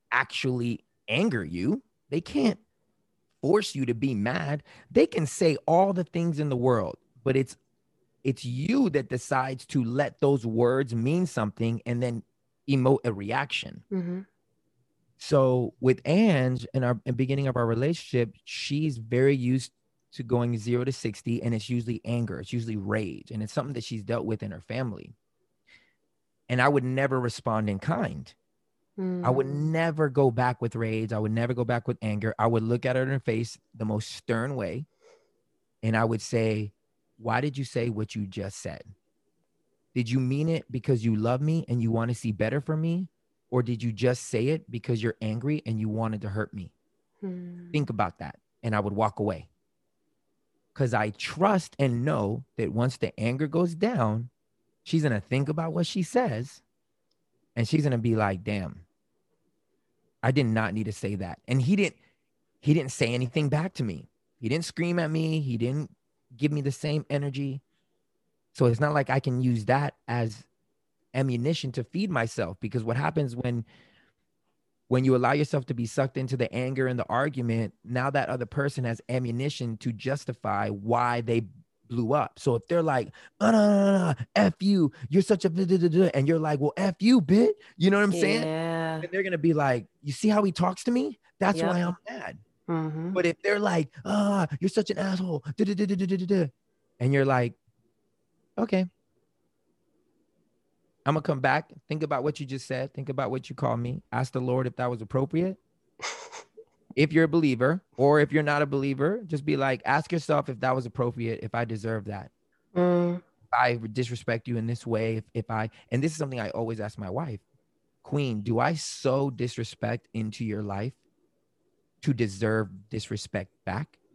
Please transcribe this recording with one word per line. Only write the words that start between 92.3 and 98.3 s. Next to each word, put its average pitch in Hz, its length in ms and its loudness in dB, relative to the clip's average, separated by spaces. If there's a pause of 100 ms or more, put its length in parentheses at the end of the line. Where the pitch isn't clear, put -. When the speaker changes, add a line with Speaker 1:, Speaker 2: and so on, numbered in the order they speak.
Speaker 2:
Mm-hmm. 160 460 -2
Speaker 1:
But 180 120 2
if 165 160 -2
they're 202 180 2
like, 175 320 0 (120)
"Ah, 202 420 2 (140)
you're 185 80 0
such 214 220 0
an 196 80 -2
asshole, 185 420 -2 (160)
da, 214 80 2
da, 202 100 -2
da, 196 120 0
da, 196 100 0
da, 190 100 0
da, 190 100 0
da, 180 100 -4
da," 180 220 2 (520)
and 127 120 4
you're 139 120 6
like, 127 300 2 (1040)